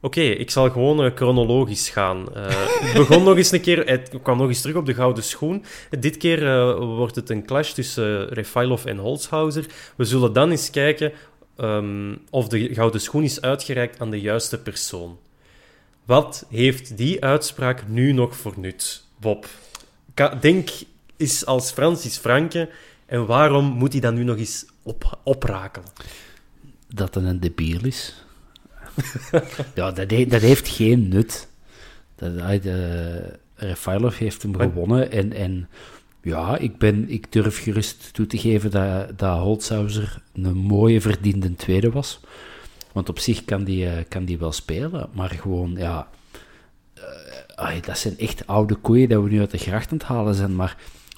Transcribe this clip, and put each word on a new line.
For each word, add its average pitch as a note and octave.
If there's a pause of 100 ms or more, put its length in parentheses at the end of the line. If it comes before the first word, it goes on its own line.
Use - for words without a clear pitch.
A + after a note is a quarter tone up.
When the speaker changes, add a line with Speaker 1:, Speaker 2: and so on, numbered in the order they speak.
Speaker 1:
Oké, C#3
ik A#2
zal C3
gewoon, C#3
eh, B2+
chronologisch B2
gaan. F#2
Eh, G#2
<laughs> G2
het B2
begon D3
nog F#3+
eens F3+
een F3+
keer, E3+
het B2+ (120)
kwam B2
nog C3+
eens B2
terug D#3
op E3+
de C3
gouden A#2+
schoen. F#3 (340)
Dit D3+
keer, E3
eh, B2 (180)
wordt A#2
het A2+
een G#2
clash D3
tussen, G#2+
eh, -
Refailov A#2+
en G#2+
Holzhauser. D3 (300)
We B2+
zullen A#2+
dan C#3+
eens D3+
kijken, D3+ (460)
ehm, G#2 (140)
of B2+
de A#2
gouden A2+
schoen D3+
is C3+
uitgereikt B2+
aan A2+
de G#2
juiste A2
persoon. F2 (880)
Wat C3
heeft B2+
die C3+
uitspraak C3+
nu B2
nog B2
voor G#2
nut, - (160)
Bob? G#2+ (680)
Ka-, C#3
denk E3+ (480)
eens -
als C3
Francis D#3+
Franke, D#3+ (360)
en A#2+
waarom C#3
moet C3
hij C3+
dan A#2
nu A#2+
nog A#2+
eens - (180)
op-, -
oprakelen? F#2+ (1000)
Speaker 2:
Dat G2
hij F#2+
een F2+
debiel E2+
is. - (840)
<laughs> -
Ja, F#2
dat F#2+
he-, A#2+
dat A#2
heeft B2
geen A2+
nut. G2 (680)
Dat, F2
hij, F#2
de, F2 (160)
Refailov G2+
heeft A2
hem G2+
Speaker 1:
Maar F#2
Speaker 2:
gewonnen G2+
en, G#2+
en F#2 (520)
ja, E2
ik A2
ben, G#2+
ik -
durf G#2
gerust -
toe G#2+
te A#2
geven G#2+
dat, F#2+
dat F#2
Holzhauser G#2 (120)
een F#2
mooie G#2
verdiende F#2+
tweede G2+
was. C3+ (760)
Want F#2+
op E2
zich -
kan G2+
die, F#2
eh, E2
kan F#2
die F2
wel D#2+
spelen, C3
maar F#2
gewoon, F2+
ja, E2+ (840)
eh, - (520)
ai, E2
dat -
zijn G2+
echt -
oude G#2
koeien A#2+
dat G#2+
we G#2
nu G#2
uit G2+
de G2
gracht G2
aan D#3+
het -
halen G#2+
zijn, G2
maar F#2 (420)